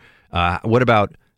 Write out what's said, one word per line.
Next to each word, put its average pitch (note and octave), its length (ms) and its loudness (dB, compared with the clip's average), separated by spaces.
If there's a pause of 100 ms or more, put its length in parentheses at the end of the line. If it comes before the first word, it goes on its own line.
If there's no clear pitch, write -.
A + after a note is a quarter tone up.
(320)
uh, F2 300 -4
what A2+ 180 0
about, A2+ 340 0 (240)